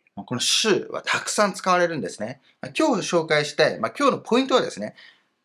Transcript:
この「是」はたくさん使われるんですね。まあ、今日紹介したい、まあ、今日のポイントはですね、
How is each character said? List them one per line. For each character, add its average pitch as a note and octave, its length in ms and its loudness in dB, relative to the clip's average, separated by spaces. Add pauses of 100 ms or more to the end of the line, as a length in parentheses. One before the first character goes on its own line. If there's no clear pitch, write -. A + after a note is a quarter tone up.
(140)
こ G#2 200 -10
の A#2+ 60 -4
「是」 - 500 0
は - 120 -8
た - 180 -4
く - 80 -8
さ G#3+ 180 2
ん F#3+ 60 -2
使 F#3+ 180 -2
わ F3+ 60 4
れ F3 120 2
る E3 100 -6
ん - 20 -4
で F#2 80 -6
す - 120 -12
ね。 A2 200 -10 (220)
ま - 80 -10
あ、 - 60 -16
今 D#4 200 4
日 E3 100 -2
紹 E3 200 0
介 D3+ 180 4
し - 100 -8
た D3+ 140 4
い、 - 100 -4
ま A2+ 120 -2
あ、 - 60 -16
今 C#4+ 120 2
日 G3 80 4
の - 20 -6
ポ A3+ 200 0
イ C4+ 40 4
ン C4+ 40 -4
ト C4 80 2
は A3+ 80 4
で - 80 -4
す - 100 -12
ね、 G#2 140 -8 (500)